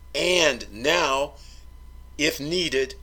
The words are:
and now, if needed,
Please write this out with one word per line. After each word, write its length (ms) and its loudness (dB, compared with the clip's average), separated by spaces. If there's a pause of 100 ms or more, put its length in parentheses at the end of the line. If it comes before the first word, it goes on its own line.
(160)
and 580 4
now, 600 0 (840)
if 220 2
needed, 640 -2